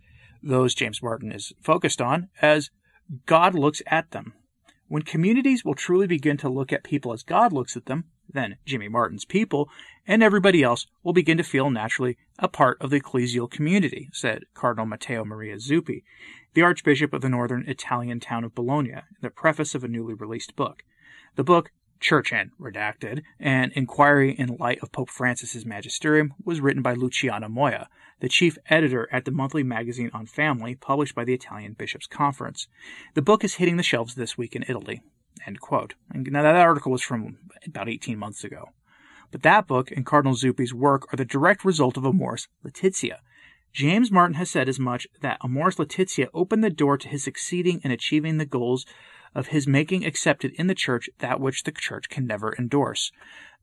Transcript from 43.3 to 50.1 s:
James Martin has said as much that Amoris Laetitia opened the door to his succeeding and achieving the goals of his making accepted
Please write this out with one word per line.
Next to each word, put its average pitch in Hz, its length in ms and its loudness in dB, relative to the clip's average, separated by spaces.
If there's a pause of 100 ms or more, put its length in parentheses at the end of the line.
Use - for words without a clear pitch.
James 202 380 2
Martin 175 240 6
has 180 140 -4
said 131 180 0
as 131 120 -2
much 123 280 -4 (140)
that 123 200 -4
Amoris 139 360 0
Laetitia 151 560 -2
opened 220 300 0
the 214 80 2
door 143 260 2
to - 100 -14
his 143 160 -6
succeeding 175 600 -2
and 131 100 -2
achieving 156 440 0
the 151 80 -2
goals 127 400 -2 (480)
of 135 140 -6
his 147 180 0
making 151 400 2
accepted 151 500 -2